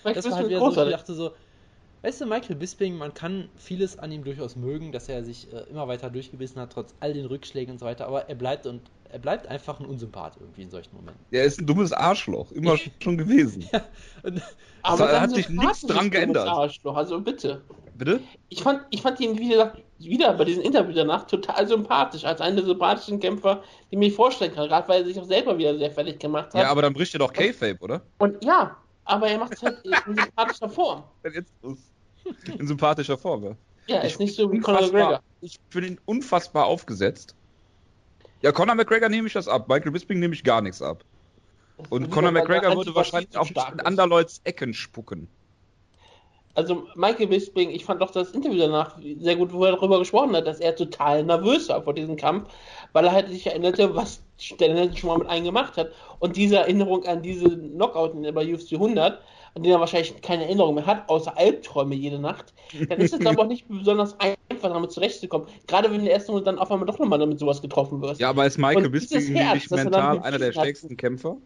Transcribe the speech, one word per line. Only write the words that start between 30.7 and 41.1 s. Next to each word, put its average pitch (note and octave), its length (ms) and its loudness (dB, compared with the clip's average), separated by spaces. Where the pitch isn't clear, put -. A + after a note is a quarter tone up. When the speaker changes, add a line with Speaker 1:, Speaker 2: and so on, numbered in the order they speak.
Speaker 3:
<laughs> - 80 -20
Wenn D#3+ 120 -8
jetzt F3 280 -12
los. C3+ 160 -12
In D3+ 100 -6
sympathischer D3 500 0
Form, C#3 260 -6
ja. G#2 140 -10
Speaker 1:
Ja, G3 140 0
Speaker 3:
Ich - 120 -2
Speaker 1:
ist - 60 -12
nicht G3+ 160 -2
so G3+ 160 2
wie G#3 40 2
Speaker 3:
find A3 80 -2
Speaker 1:
Conor G#3 180 4
Speaker 3:
unfassbar, F#3 100 2
Speaker 1:
McGregor. F3 280 4
Speaker 3:
ich F3 140 -18
find F3+ 140 -4
ihn F3+ 200 -10
unfassbar F#3+ 600 0
aufgesetzt. G#2 720 -2
Ja, C#3+ 100 6
Conor G3 240 2
McGregor A3 340 4
nehme A3 180 0
ich G#3 60 -8
das F#3+ 140 -4
ab, B2+ 220 0
Michael D3+ 220 2
Bisping F3+ 280 -4
nehme E3+ 140 0
ich C#3+ 100 -10
gar A#2 180 4
nichts F#2+ 200 -8
ab. D#2 220 -6